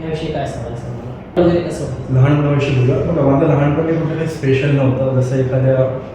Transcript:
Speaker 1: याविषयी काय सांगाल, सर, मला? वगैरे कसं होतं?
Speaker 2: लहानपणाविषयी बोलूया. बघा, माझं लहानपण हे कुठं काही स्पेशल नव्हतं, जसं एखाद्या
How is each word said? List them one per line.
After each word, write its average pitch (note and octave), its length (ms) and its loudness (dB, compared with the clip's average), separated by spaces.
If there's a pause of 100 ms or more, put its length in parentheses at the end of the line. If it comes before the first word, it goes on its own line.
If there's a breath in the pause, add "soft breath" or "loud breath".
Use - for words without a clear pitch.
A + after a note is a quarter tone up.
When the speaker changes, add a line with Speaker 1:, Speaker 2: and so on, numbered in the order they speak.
Speaker 1:
याविषयी D#3 300 -6
काय C#3 120 -6
सांगाल, A#2+ 300 -10
सर, - 140 -10
मला? - 560 -4
वगैरे E3+ 180 2
कसं - 200 -6
होतं? C3 300 -6
Speaker 2:
लहानपणाविषयी C#3+ 640 4
बोलूया. B2 360 2
बघा, D#3+ 100 0
माझं C#3 240 4
लहानपण D3 380 2
हे D#3+ 100 0
कुठं D#3 220 -2
काही D#3+ 120 -4
स्पेशल C#3 480 0
नव्हतं, C3 460 0
जसं C3 140 -2
एखाद्या C3 640 2 (160)